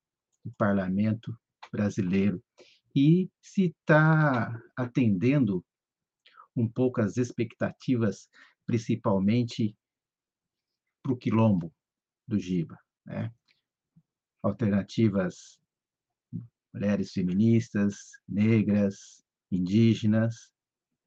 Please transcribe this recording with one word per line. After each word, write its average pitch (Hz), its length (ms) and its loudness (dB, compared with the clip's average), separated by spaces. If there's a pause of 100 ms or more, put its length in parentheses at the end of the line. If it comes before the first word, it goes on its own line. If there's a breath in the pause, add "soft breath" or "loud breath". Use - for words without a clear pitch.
(440)
do 117 120 -14
parlamento 101 800 -2 (360)
brasileiro, 98 680 -2 (540 soft breath)
e 165 340 4 (140)
se 180 320 -2 (100)
tá 151 800 2 (140)
atendendo 117 880 0 (880 soft breath)
um 117 140 0
pouco 123 320 -2
às 98 160 -2
expectativas, 117 1120 -4 (360 soft breath)
principalmente 113 1120 -2 (1300)
pro 131 140 -2
quilombo 107 580 0 (540)
do 107 100 -2
Giba, 87 400 -4 (260)
né? 110 300 -10 (1080)
Alternativas, 101 1160 -2 (1120)
mulheres 101 380 -2
feministas, 101 1000 0 (140)
negras, 104 920 0 (300)
indígenas, 110 1000 0 (540)